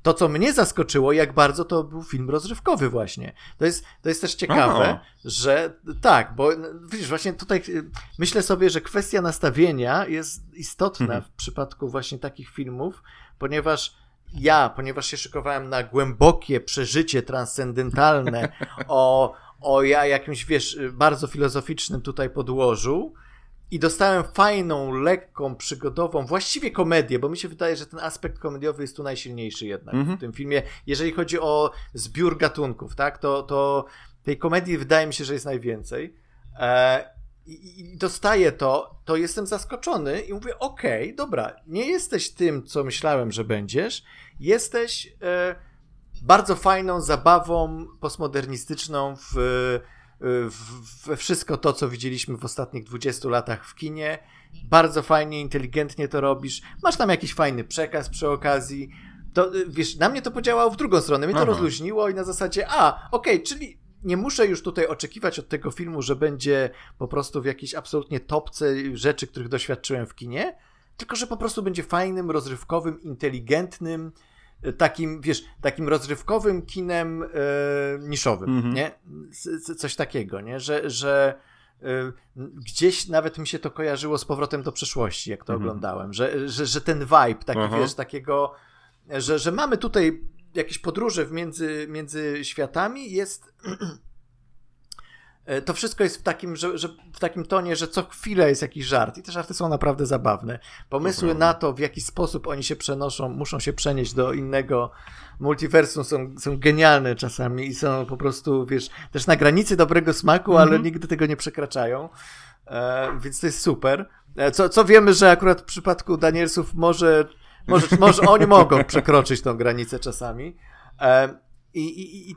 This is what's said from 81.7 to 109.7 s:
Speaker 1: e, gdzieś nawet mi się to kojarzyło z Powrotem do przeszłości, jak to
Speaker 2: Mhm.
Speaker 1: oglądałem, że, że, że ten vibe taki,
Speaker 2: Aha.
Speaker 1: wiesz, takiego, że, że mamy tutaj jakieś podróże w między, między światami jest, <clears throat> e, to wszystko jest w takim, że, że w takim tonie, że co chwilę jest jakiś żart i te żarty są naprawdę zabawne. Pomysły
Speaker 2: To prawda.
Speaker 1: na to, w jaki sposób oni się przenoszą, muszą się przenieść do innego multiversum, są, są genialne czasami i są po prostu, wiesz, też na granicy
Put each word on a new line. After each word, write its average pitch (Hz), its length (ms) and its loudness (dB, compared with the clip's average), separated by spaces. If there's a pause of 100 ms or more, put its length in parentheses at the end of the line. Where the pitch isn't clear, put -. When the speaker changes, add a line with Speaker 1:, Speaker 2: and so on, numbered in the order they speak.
Speaker 1:
e, 127 40 -16 (500)
gdzieś 139 720 -2
nawet 160 300 -2
mi 156 100 -10
się 160 120 -6
to 151 120 -8
kojarzyło 151 460 -4
z - 80 -8
Powrotem 143 380 -4
do - 80 -6
przeszłości, - 600 -6
jak 98 140 -12
to 117 80 -6
Speaker 2:
Mhm. 110 160 -4
Speaker 1:
oglądałem, 98 440 -8
że, 135 360 -4
że, 131 160 -4
że 131 160 -4
ten 156 180 -2
vibe 131 460 4
taki, 117 140 -2
Speaker 2:
Aha. 107 200 -2
Speaker 1:
wiesz, 131 140 -2
takiego, 139 600 -6 (560)
że, 143 300 -2
że 170 120 -2
mamy 240 260 0
tutaj 180 440 0 (340)
jakieś - 240 -6
podróże 180 460 -4
w 143 60 -10
między, 160 580 -8
między 147 560 -8
światami 208 680 -6
jest, 190 420 -8 (100)
<clears throat> - 0 - (1800)
e, 139 160 -4
to 170 120 -4
wszystko 220 300 -4
jest 175 140 0
w - 60 -18
takim, 170 320 -4
że, 175 220 -4
że 160 100 -6 (260)
w - 60 -20
takim 170 260 -4
tonie, 175 300 -2
że 165 120 -4
co 180 160 -4
chwilę 185 460 2
jest 139 120 2
jakiś 139 240 -8
żart 120 320 0
i 185 60 -18
te 180 80 -16
żarty 170 220 -8
są 170 160 -2
naprawdę 143 360 0
zabawne. 117 540 -2 (300)
Pomysły 165 320 -2
Speaker 2:
To 175 40 2
prawda. 160 220 2
Speaker 1:
na 165 60 4
to, 160 200 -2
w 127 60 -10
jaki 143 220 -4
sposób 156 460 -4
oni 139 160 -6
się 151 120 -6
przenoszą, 139 540 -6
muszą 135 300 -6
się 143 140 -4
przenieść 131 400 -2
do 127 200 0
innego 135 580 -2 (480)
multiversum, 147 640 4
są, 131 360 -6
są 139 200 -4
genialne 147 560 6
czasami 127 520 -4
i 131 80 -8
są 135 300 -2
po 131 120 -8
prostu, 135 480 0
wiesz, 127 240 -2 (220)
też 139 160 -4
na 165 80 6
granicy 160 420 4